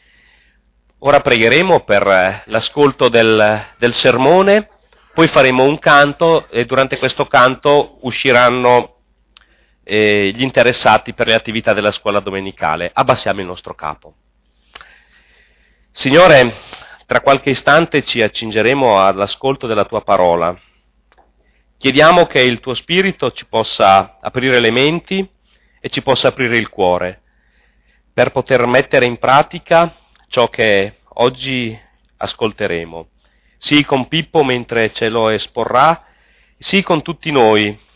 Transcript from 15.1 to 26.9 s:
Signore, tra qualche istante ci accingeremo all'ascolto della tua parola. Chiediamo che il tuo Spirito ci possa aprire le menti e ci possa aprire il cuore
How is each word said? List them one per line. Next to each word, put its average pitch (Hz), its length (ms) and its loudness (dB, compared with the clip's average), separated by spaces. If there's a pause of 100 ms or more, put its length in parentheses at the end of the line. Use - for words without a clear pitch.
Signore, 139 640 4 (500)
tra 120 160 -2
qualche 139 300 0
istante 147 520 0
ci - 180 -4
accingeremo 110 800 0
all'ascolto 101 640 -2
della 107 200 -2
tua 107 160 -8
parola. 87 580 0 (1160)
Chiediamo 156 480 4
che 147 160 -2
il 123 180 0
tuo 131 140 -10
Spirito 170 580 -4
ci - 140 -18
possa 98 720 0
aprire 127 400 -2
le 117 120 2
menti 165 560 -2 (520)
e 135 100 -12
ci - 140 -8
possa 135 240 0
aprire 120 300 -2
il 110 120 -4
cuore 90 520 -4 (920)